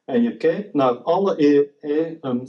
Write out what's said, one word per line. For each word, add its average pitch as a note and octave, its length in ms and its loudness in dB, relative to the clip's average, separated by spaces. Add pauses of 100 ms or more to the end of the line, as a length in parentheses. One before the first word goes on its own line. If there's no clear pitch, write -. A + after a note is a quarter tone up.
en B2 180 0
je A#2 140 -2
kijkt F3 380 -2
naar C3 200 2
alle, F3 500 0
e-, C#3+ 220 4 (140)
e-, D#3+ 400 -4
ehm, B2+ 180 -4 (100)